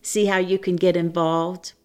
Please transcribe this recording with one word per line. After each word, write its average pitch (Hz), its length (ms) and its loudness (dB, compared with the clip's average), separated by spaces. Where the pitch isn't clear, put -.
See 208 240 0
how 196 120 2
you 185 200 0
can 185 180 -2
get 175 200 2
involved. 170 760 -2